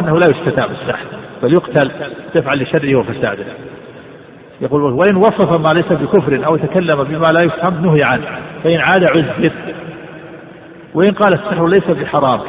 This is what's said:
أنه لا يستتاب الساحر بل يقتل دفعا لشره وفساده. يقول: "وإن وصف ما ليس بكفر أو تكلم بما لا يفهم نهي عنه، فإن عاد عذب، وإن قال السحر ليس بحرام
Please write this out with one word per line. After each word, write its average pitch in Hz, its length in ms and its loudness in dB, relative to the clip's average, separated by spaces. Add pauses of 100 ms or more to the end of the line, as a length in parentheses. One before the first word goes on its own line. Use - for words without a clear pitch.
أنه 165 120 0
لا 170 180 4
يستتاب 123 400 -2
الساحر - 360 -8 (360)
بل 127 100 2
يقتل 143 380 2 (440)
دفعا 139 200 0
لشره 135 420 0
وفساده. 104 480 -2 (1160)
يقول: 139 220 0
"وإن 160 340 2
وصف 185 420 4
ما 156 140 2
ليس 170 200 0
بكفر 147 540 0
أو 160 100 2
تكلم 151 480 0
بما 156 220 -2
لا 160 180 4
يفهم 170 420 -2
نهي 151 180 4
عنه، 123 220 0 (380)
فإن 165 160 2
عاد 175 240 4
عذب، 156 480 2 (1400)
وإن 185 160 4
قال 202 220 2
السحر 170 360 0
ليس 180 160 4
بحرام 139 640 0